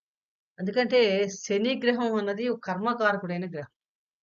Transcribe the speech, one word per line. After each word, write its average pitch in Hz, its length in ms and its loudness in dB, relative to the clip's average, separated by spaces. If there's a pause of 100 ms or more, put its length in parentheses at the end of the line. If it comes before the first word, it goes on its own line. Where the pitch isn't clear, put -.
(600)
ఎందుకంటే 202 720 2
శని 214 560 -2
గ్రహం 240 300 2
అన్నది 202 320 -2
ఒక 233 160 -2
కర్మకారకుడైన 196 880 -2
గ్రహం. 147 200 -10 (520)